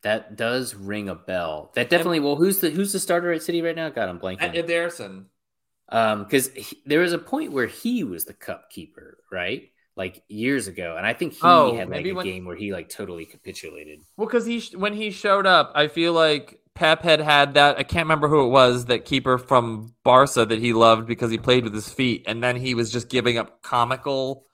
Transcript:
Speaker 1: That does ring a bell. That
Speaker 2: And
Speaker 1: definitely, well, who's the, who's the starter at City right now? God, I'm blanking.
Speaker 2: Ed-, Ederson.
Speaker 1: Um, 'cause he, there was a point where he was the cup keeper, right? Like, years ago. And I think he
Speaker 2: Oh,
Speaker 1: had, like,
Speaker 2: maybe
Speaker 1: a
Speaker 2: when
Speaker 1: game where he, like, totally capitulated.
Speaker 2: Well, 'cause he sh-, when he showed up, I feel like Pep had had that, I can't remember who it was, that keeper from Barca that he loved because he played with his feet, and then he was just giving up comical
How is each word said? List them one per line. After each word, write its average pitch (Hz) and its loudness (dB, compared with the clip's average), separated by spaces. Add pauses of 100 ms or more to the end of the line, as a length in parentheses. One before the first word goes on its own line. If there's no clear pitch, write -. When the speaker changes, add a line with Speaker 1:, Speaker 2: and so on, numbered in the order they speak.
Speaker 1:
That 107 -4
does 120 -4
ring 101 -8
a 90 -6
bell. 82 -6
That 120 0
Speaker 2:
And 117 -2
Speaker 1:
definitely, 170 2
well, 143 0
who's 190 2
the, 165 0
who's 196 -4
the 196 -4
starter 175 -2
at 165 -6
City 170 -4
right 165 -4
now? 160 -6
God, 113 -4
I'm 87 -10
blanking. 95 -6
Speaker 2:
Ed-, 170 -4
Ederson. 165 -6 (640)
Speaker 1:
Um, 107 0
'cause 131 0
he, - -18
there 147 0
was 175 0
a 165 -4
point - -8
where 127 -2
he 233 -6
was 90 -8
the - -18
cup - -16
keeper, - -20 (120)
right? 92 -8 (260)
Like, 95 -12
years 113 -4
ago. 85 -10
And 92 -8
I 113 0
think 156 -6
he - -16
Speaker 2:
Oh, 156 6
Speaker 1:
had, 90 -6
like, 90 -8
Speaker 2:
maybe 185 -6
Speaker 1:
a 190 -8
Speaker 2:
when 180 -8
Speaker 1:
game 92 -8
where 87 -12
he, 101 -8
like, 85 -12
totally 87 -12
capitulated. 78 -18 (160)
Speaker 2:
Well, 220 -6
'cause 226 -2
he 233 -4
sh-, - -18
when 208 -4
he 214 -8
showed 196 0
up, 165 4
I 151 2
feel 170 0
like 156 2 (140)
Pep 160 2
had 160 4
had 143 4
that, 143 6
I 139 -4
can't 165 -2
remember 151 2
who 143 4
it - 2
was, 123 4
that 120 -2
keeper 131 0
from 117 0 (100)
Barca 127 6
that 110 -2
he 120 0
loved 113 6
because 117 -4
he 113 -2
played 123 2
with 104 -6
his 107 -10
feet, 127 -2
and 113 -6
then 123 0
he 127 -4
was 113 -2
just 120 -6
giving 120 0
up - -6
comical 131 -4